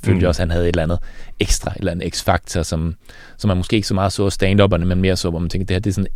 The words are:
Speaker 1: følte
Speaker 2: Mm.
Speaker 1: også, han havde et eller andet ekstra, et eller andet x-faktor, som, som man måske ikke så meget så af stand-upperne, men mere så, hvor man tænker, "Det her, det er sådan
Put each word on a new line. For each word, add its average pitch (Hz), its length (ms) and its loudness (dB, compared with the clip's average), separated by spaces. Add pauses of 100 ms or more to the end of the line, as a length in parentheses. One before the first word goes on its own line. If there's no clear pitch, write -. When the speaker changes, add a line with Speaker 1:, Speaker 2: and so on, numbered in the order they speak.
Speaker 1:
følte 101 160 4
Speaker 2:
Mm. 90 80 4
Speaker 1:
også, 87 140 2
han 82 80 0
havde 85 140 2
et 85 40 2
eller 82 140 0
andet 85 160 0 (420)
ekstra, - 300 0
et 92 80 -8
eller 90 140 -2
andet 87 220 -6
x-faktor, - 480 0
som, 82 320 -2 (440)
som 107 100 0
man 95 80 2
måske 90 200 0
ikke 104 120 0
så 104 60 -2
meget 95 180 0
så 101 140 0
af 98 60 0
stand-upperne, 98 540 2
men 90 140 2
mere 92 160 2
så, 90 140 -2
hvor 82 80 -4
man 85 120 -2
tænker, 90 160 -2
"Det 92 80 0
her, 92 60 0
det 101 100 -2
er 92 40 0
sådan 95 220 -2